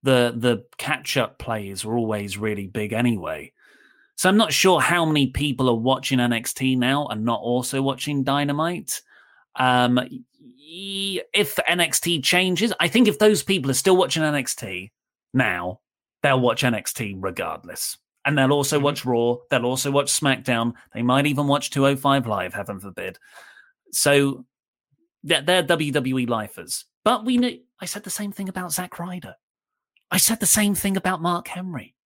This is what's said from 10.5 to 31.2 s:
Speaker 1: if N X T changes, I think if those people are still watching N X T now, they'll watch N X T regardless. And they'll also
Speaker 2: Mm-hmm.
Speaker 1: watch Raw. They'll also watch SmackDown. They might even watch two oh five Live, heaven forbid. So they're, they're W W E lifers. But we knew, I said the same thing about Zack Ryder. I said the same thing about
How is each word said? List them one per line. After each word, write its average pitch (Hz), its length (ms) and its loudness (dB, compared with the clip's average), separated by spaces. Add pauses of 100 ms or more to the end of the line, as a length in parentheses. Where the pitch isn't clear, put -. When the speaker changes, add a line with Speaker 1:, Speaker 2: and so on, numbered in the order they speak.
Speaker 1:
if 196 320 2
N 175 140 2
X 160 200 2
T 170 220 -2
changes, 185 580 2
I 175 80 2
think 233 200 6
if 208 100 0
those 214 240 6
people 147 300 0
are 123 40 2
still 190 220 4
watching 165 240 2
N 151 140 0
X 131 180 -4
T 95 380 -10 (420)
now, 92 460 0 (420)
they'll 135 180 4
watch 123 240 2
N 120 120 2
X - 180 -6
T 101 240 -8
regardless. 87 800 -8 (280)
And 147 120 0
they'll 135 140 4
also 143 240 2
Speaker 2:
Mm-hmm. 143 100 2
Speaker 1:
watch 143 200 -2
Raw. 120 320 2 (120)
They'll 123 160 2
also 131 240 -2
watch 143 220 2
SmackDown. 123 640 0 (200)
They 113 80 -6
might 131 240 4
even 147 220 0
watch 139 240 0
two 139 160 2
oh 139 80 2
five 135 320 2
Live, 92 260 -4
heaven 101 260 -8
forbid. 92 380 -10 (720)
So 139 540 2 (800)
they're, 156 180 0
they're 180 220 2
W 151 280 0
W 131 280 0
E 123 80 0
lifers. 107 580 -6 (200)
But 220 200 2
we 247 120 2
knew, 247 220 0 (200)
I 190 60 -12
said 208 180 -8
the 196 60 -12
same 202 240 -8
thing 196 160 -8
about 180 240 -8
Zack - 260 -8
Ryder. 180 360 -10 (760)
I - 60 0
said - 240 2
the 202 40 -2
same 202 300 2
thing 196 220 -2
about 185 240 -4